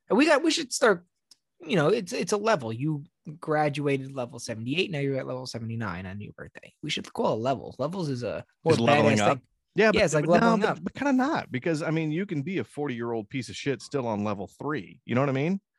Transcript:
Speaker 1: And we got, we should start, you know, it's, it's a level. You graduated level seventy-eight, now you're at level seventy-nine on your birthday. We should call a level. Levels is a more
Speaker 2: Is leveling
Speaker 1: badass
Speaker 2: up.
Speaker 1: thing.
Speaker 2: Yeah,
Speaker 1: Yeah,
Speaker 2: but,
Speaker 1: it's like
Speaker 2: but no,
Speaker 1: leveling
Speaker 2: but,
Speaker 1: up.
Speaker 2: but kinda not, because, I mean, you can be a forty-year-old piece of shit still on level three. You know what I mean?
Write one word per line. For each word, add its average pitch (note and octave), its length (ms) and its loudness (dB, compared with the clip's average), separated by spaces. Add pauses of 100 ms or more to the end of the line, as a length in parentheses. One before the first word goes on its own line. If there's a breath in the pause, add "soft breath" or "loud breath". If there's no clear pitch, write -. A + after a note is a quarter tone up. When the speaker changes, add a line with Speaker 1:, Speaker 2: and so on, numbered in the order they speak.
Speaker 1:
And F#3+ 80 4
we C#4+ 100 6
got, D4+ 160 4
we D#4+ 80 2
should D#4 200 -4
start, G3+ 340 2 (600)
you C#4+ 100 -2
know, D3+ 120 4
it's, G3+ 260 0
it's A#3+ 200 -2
a G#3 40 2
level. G3+ 340 0
You C#3+ 320 -4 (360)
graduated C#3+ 760 -2
level B2 260 -8
seventy-eight, B2 520 -4
now D3 80 -4
you're C#3 180 -2
at C3+ 100 -6
level B2+ 200 -8
seventy-nine A2+ 580 -8
on G2 160 -10
your - 120 -14
birthday. - 400 -18 (100)
We D#3 60 -6
should - 240 -8
call G#3+ 220 0
a G#2+ 40 -4
level. A#2+ 400 -4
Levels D#3+ 300 -4
is A#2+ 140 -6
a E2+ 220 -6 (180)
more D#3+ 100 4
Speaker 2:
Is C3 60 2
leveling A2+ 400 6
Speaker 1:
badass - 20 4
Speaker 2:
up. B2 160 4
Speaker 1:
thing. - 40 -14 (340)
Speaker 2:
Yeah, G#3+ 160 6
Speaker 1:
Yeah, G#3 100 4
Speaker 2:
but, G3 40 4
Speaker 1:
it's D3 80 0
like D3+ 160 2
Speaker 2:
but A3 100 6
no, - 20 -
Speaker 1:
leveling A#3 160 6
Speaker 2:
but, G3+ 120 2
Speaker 1:
up. D#3 140 -4
Speaker 2:
but G3 100 -6
kinda C#4 200 0
not, C4 380 0
because, D3 300 0
I D#3+ 100 -2
mean, D#3 200 0
you F3 140 -2
can D#3 180 -4
be F3+ 160 -4
a A2+ 40 -2
forty-year-old A#2 680 -6
piece C3 200 -6
of G2+ 60 -12
shit C3 260 -4
still C3 260 -4
on G#2 160 -2
level G2+ 240 -4
three. B2+ 580 -8
You A2+ 100 -2
know B2+ 60 4
what C#3+ 80 2
I C3 40 0
mean? E3 280 -2 (180)